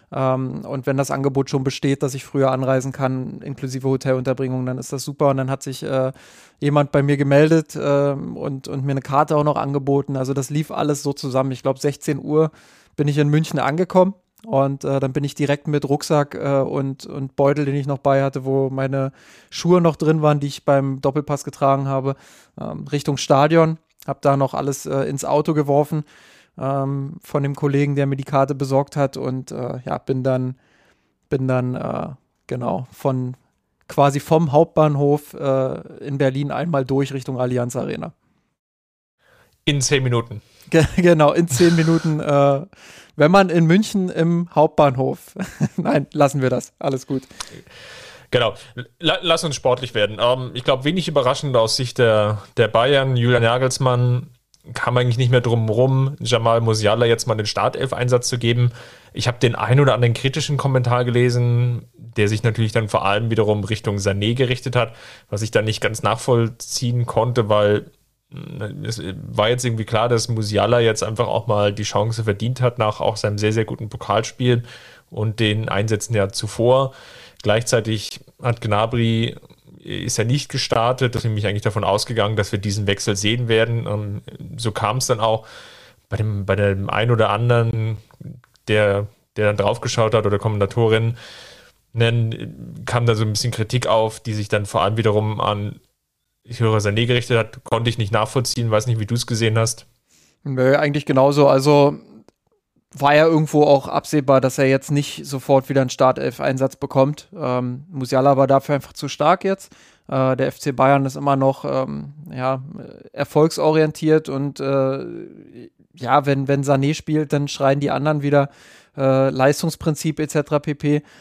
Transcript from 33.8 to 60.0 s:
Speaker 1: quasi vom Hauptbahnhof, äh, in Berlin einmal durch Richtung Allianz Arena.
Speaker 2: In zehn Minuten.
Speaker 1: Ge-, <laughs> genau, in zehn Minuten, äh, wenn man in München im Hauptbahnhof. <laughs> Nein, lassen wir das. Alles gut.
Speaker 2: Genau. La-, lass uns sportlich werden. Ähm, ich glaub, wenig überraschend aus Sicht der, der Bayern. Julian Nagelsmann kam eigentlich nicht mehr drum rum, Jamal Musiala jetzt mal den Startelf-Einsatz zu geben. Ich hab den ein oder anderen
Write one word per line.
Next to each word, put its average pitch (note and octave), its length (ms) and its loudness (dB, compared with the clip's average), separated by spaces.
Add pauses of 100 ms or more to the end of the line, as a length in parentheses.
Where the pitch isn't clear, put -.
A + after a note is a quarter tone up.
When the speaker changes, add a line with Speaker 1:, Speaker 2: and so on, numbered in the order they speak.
Speaker 1:
quasi C#3+ 320 2
vom D#3+ 320 2
Hauptbahnhof, D3 800 2
äh, C3+ 720 -4
in C#3 140 -6
Berlin C#3 340 0
einmal C#3+ 320 -2
durch C3+ 280 0
Richtung C3 280 -6
Allianz B2 340 -2
Arena. - 380 -6 (1500)
Speaker 2:
In D3 160 0
zehn C3 240 0
Minuten. A#2 360 -2 (300)
Speaker 1:
Ge-, D#3+ 200 4
<laughs> - 60 -6
genau, D#3+ 360 6
in E3+ 160 2
zehn E3+ 260 4
Minuten, D#3+ 460 2
äh, C#3+ 440 2 (520)
wenn D3+ 160 4
man F#3+ 180 6
in E3 160 4
München F#3 420 2
im E3+ 460 0
Hauptbahnhof. C#3+ 800 0 (220)
<laughs> - 200 -4
Nein, F#3 360 0
lassen C#3+ 300 2
wir B2+ 80 2
das. - 280 -4
Alles C3+ 300 -4
gut. C3 160 -4 (1080)
Speaker 2:
Genau. A#2 220 2 (440)
La-, E3+ 240 0
lass E3 220 0
uns D3+ 100 -4
sportlich B2+ 400 -2
werden. G#2 260 0
Ähm, B2 340 0
ich B2+ 100 -8
glaub, C3 200 0
wenig E3 220 -2
überraschend C#3 500 0
aus A2+ 200 2
Sicht B2 220 -4
der, G#2+ 440 2 (140)
der A#2 100 4
Bayern. C3+ 500 2
Julian A#2+ 280 2
Nagelsmann B2 880 0 (440)
kam B2 220 -2
eigentlich B2 220 2
nicht B2 120 2
mehr B2+ 100 6
drum A2+ 280 0
rum, C3 520 2
Jamal A#2 400 2
Musiala A2 460 2
jetzt A#2 200 2
mal A2+ 80 0
den G#2+ 120 -2
Startelf-Einsatz B2 800 -2
zu B2 100 -4
geben. A#2+ 340 2 (400)
Ich - 160 -4
hab B2 120 -4
den A#2 140 2
ein B2+ 260 2
oder C3+ 140 4
anderen A#2 200 2